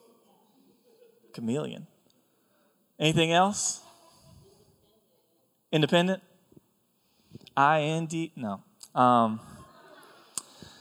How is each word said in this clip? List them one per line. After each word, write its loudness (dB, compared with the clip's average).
Chameleon. -6
Anything 2
else? 0
Independent? 2
I 2
N -4
D? -8
No. -8
Um, 4